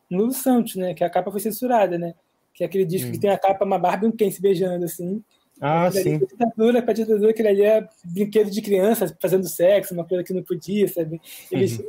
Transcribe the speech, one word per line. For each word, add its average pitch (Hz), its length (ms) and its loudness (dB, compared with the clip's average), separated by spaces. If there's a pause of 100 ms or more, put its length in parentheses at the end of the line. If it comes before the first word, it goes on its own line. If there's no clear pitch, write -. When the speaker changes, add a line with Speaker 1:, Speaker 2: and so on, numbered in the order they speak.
(120)
Speaker 1:
Lulu 214 220 0
Santos, 247 420 0
né? 180 180 -4
Que 175 100 -2
a 175 60 0
capa 185 220 -2
foi 202 80 -6
censurada, 208 580 0
né? 170 160 -6 (400)
Que - 100 -4
é 170 40 -4
aquele 190 180 0
disco 160 240 -4
que 117 80 -6
Speaker 2:
Hum. 113 40 -6
Speaker 1:
tem 202 100 2
a 190 80 0
capa, 196 260 2
uma 190 140 0
Barbie 180 260 0
e 226 40 4
um - 20 -2
Ken 214 180 0
se 190 120 -10
beijando, 180 440 0
assim. 180 380 -8 (380)
Speaker 2:
Ah, 160 260 2
Speaker 1:
Aquilo 190 120 0
ali 175 120 0
Speaker 2:
sim. 151 80 0
Speaker 1:
foi - 80 0
ditadura, 233 540 0
pra 233 120 -2
ditadura, 214 380 2
aquele 220 180 0
ali 202 140 4
é 214 220 4 (200)
brinquedo 208 440 0
de 202 120 -4
criança, 202 600 0
fazendo 185 240 0
sexo, 185 480 2
uma 170 120 -6
coisa 180 180 -2
que 180 80 -8
não 185 100 -4
podia, 185 460 -2
sabe? 165 320 -6 (320)
Eles, 165 260 0
Speaker 2:
Uhum. - 120 -10